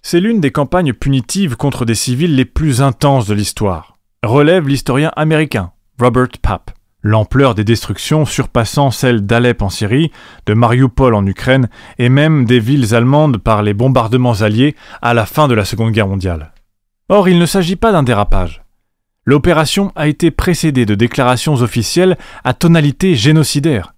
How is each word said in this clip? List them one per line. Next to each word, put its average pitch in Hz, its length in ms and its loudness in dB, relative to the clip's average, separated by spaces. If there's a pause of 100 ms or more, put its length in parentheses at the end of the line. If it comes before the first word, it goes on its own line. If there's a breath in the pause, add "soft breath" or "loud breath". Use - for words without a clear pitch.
C'est 175 200 -2
l'une 220 180 0
des 139 120 0
campagnes 151 420 -2
punitives 139 640 -4
contre 139 260 -4
des 113 120 0
civils 131 420 -2
les 131 80 2
plus 139 360 -2
intenses 135 460 0
de 104 60 -2
l'histoire, 98 640 -4 (260)
relève 147 460 2
l'historien 139 480 -2
américain 151 540 -2 (280)
Robert 123 300 2 (120)
Papp, - 300 -4 (300)
l'ampleur 110 540 2
des 107 80 -2
destructions 117 640 -2
surpassant 131 680 -2
celle 117 340 0
d'Alep 117 360 0
en 98 80 -2
Syrie, 127 420 -2 (340 loud breath)
de 107 80 0
Mariupol 120 640 2
en 101 100 0
Ukraine 127 440 0 (280 loud breath)
et 120 120 2
même 147 340 2
des 123 160 2
villes 120 340 0
allemandes 131 440 2
par 104 260 0
les 104 100 0
bombardements 120 680 0
alliés 117 340 0 (260 loud breath)
à 120 120 0
la 113 120 0
fin 151 220 0
de 123 60 2
la 107 100 0
Seconde 110 300 -2
Guerre 101 160 0
mondiale. 87 420 -6 (560)
Or, 185 220 4
il 175 100 4
ne 175 60 2
s'agit 185 320 -2
pas 226 160 0
d'un 156 100 2
dérapage. 101 600 0 (600)
L'opération 160 720 0
a 151 140 -2
été 165 200 0
précédée 151 560 0
de 104 100 -2
déclarations 123 580 -2
officielles 135 640 0 (260 loud breath)
à 127 100 -2
tonalité 165 600 2
génocidaire 143 840 0